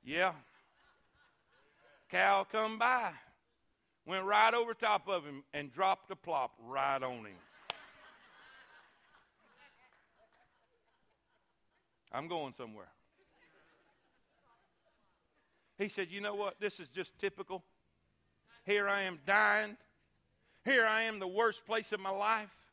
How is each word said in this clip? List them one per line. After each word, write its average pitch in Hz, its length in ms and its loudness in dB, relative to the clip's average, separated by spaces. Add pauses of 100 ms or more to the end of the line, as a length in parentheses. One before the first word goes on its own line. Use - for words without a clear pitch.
Yeah. 170 300 0 (1800)
Cow 196 340 4
come 220 340 -4
by, 233 360 0 (920)
went 190 200 -4
right 214 280 6
over 233 200 0
top 214 340 0
of 185 160 -2
him 143 300 -14
and 143 180 -8
dropped 190 400 -2
a 190 40 -10
plop 151 440 -4
right 135 420 -2
on 123 240 -6
him. 98 120 -16 (4000)
I'm 143 160 -8
going 156 260 -8
somewhere. 107 380 -16 (2750)
He 202 100 -4
said, 190 240 -6
"You 196 80 -10
know 208 160 -6
what? 202 240 -6
This 208 220 -6
is 156 80 -16
just - 280 -10
typical. 190 460 -6 (1000)
Here 202 240 2
I 196 140 0
am 180 220 -6
dying. 208 520 4 (880)
Here 240 200 6
I 220 180 4
am, 220 160 -4
the 190 80 -4
worst 208 380 2
place 214 280 -2
in 202 80 -2
my 190 80 -4
life. 208 440 0 (200)